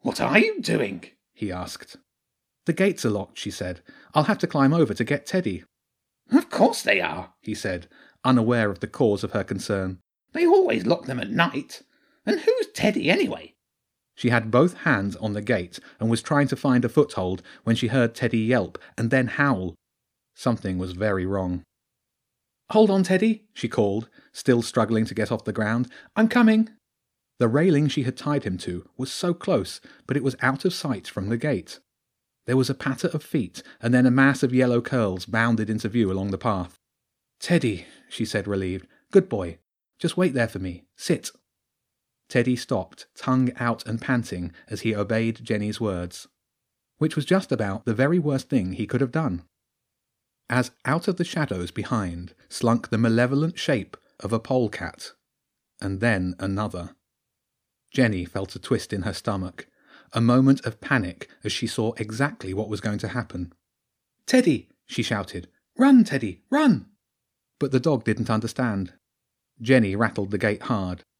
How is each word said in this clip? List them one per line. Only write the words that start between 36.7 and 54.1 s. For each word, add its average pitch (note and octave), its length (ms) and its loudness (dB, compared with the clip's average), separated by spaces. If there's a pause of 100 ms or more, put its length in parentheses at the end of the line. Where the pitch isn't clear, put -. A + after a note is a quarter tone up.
"Teddy," A#2+ 460 0 (220)
she - 160 -6
said, G2+ 220 -4
relieved. F#2+ 400 -4 (240)
"Good F#3 180 4
boy. F2+ 300 -6 (400)
Just - 180 -4
wait F3+ 180 0
there A#2 140 0
for G2 120 -8
me. F2 340 -10
Sit." - 380 -4 (960)
Teddy B2 300 0
stopped, - 580 -6
tongue B2+ 420 0
out A#2 300 -4
and A2+ 140 -6
panting, G#2 500 -4 (160)
as G#2 140 -8
he A2+ 140 -2
obeyed A2+ 500 -2
Jenny's G#2 340 -2
words, F#2 480 -4 (680)
which D#3 200 0
was D3 100 -2
just F#3+ 260 2
about G#2+ 320 -2
the A#2 80 0
very C#3 260 2
worst C#3+ 300 -2
thing G2 240 0
he G#2 140 -4
could C3 160 0
have B2 100 -2
done. A#2+ 320 -2 (1040)
As B2 220 0 (160)
out D#3 200 0
of F#3 120 -2
the F3 60 0
shadows F#2+ 460 -4
behind F#2 640 -6 (140)
slunk A#2 400 0
the A2 100 -2
malevolent B2 600 2
shape A#2 380 -2 (240)